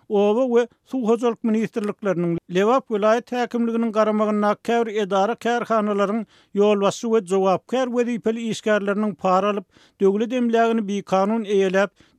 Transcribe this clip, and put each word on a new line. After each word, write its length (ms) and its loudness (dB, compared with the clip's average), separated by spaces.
oba 340 2
we 140 2
suw 220 -4
hojalyk 360 0
ministrlikleriniň, 920 -2
Lewap 420 0
vilayet 400 0
häkimliginiň 600 -2
garamagyna 720 0
käbir 400 -2
edara 320 0
kärhanalaryň 920 -2
ýolbaşçy 580 2
we 80 2
jogapkär 680 0
wezipeli 600 -2
işgärleriniň 680 -2
para 340 2
alyp, 160 -4
döwlet 320 2
emlägini 540 0
bir 160 -4
kanun 420 0
eýelep, 440 2